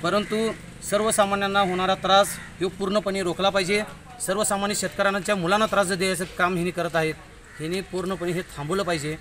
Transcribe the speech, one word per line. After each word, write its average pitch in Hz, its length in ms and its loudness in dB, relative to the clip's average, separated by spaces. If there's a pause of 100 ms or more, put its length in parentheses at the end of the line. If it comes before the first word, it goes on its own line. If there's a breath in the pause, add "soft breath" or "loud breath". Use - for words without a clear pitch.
परंतु 208 480 0 (380)
सर्वसामान्यांना 202 680 2
होणारा 185 360 2
त्रास 190 320 6 (300)
ह्यो 180 120 0
पूर्णपणे 196 520 -2
रोखला 180 280 2
पाहिजे. 196 340 2 (440)
सर्वसामान्य 202 480 0
शेतकऱ्यांच्या 196 600 0
मुलांना 196 300 2
त्रास 196 220 2
द्यायचं 190 380 0 (120)
काम 180 180 2
हिने 175 160 0
करत 165 240 -2
आहेत, 160 180 2 (460)
हिने 170 220 -4
पूर्णपणे 180 500 -4
हे 175 100 -2
थांबवलं 180 420 -4
पाहिजे. 156 380 -2